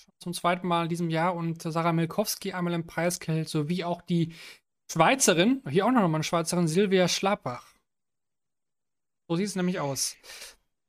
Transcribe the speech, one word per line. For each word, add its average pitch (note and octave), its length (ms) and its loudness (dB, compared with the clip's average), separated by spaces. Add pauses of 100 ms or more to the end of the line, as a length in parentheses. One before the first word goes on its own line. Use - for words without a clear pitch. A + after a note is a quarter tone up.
(180)
zum F3+ 140 -10
zweiten F3+ 340 -2
Mal E3+ 180 0
in E3 40 -4
diesem E3+ 220 -4
Jahr, E3 260 0
und E3 260 -6
Sarah E3 300 -2
Milkowski E3 600 -2
einmal F3 180 -4
im E3+ 140 -4
Preisgeld, E3 640 -2
sowie D#3+ 340 -2
auch F3 160 -6
die E3 320 0 (580)
Schweizerin, G3+ 760 4
hier E3+ 160 2
auch A3+ 80 4
noch B3+ 160 6
mal D#3 80 2
eine D#3 80 -2
Schweizerin, E3+ 420 0
Silvia F#3 400 4
Schlappach. F3+ 580 -2 (1600)
So E3+ 80 -2
sieht's F#3+ 200 -2
nämlich F3+ 220 -2
aus. C#3 380 -4 (720)